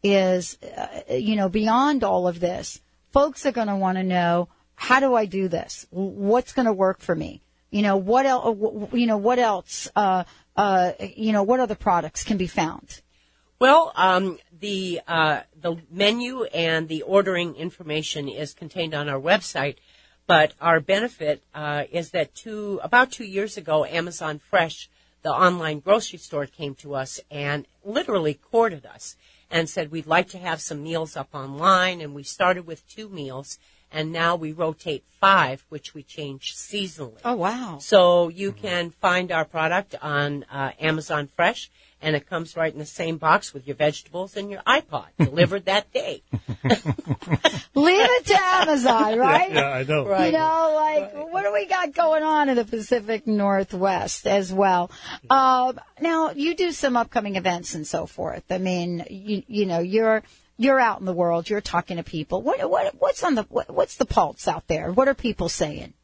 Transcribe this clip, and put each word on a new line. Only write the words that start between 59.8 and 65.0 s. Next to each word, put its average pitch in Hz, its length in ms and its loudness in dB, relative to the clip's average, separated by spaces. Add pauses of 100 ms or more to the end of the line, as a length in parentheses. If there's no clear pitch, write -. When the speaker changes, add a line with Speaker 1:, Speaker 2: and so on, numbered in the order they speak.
Speaker 1:
you're, 220 420 2 (340)
you're 262 240 4
out 220 200 2
in 190 60 -8
the 185 60 -4
world. 170 380 0
You're 208 100 -2
talking 175 380 -4
to 165 40 -8
people. 175 400 -6
What, 349 260 -2
what, - 300 0
what's - 240 0
on 320 120 2
the, 214 100 0
what, - 280 -6
what's - 240 -2
the 254 100 0
pulse - 420 0
out 165 200 -4
there? 160 220 -4
What 254 180 4